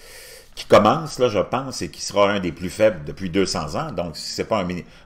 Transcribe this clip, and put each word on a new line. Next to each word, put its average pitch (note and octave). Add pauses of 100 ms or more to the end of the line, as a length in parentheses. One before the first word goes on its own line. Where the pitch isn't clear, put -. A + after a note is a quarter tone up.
(540)
qui -
commence, B2
là, B2
je G#2
pense, B2+
et E2+
qui -
sera G2+
un G2+
des F2
plus E2+
faibles G2+
depuis E2
deux F#2
cents D#2+
ans. D3
Donc, E2+
si -
c'est F#2+
pas A2
un F#2+
mini-, F2 (220)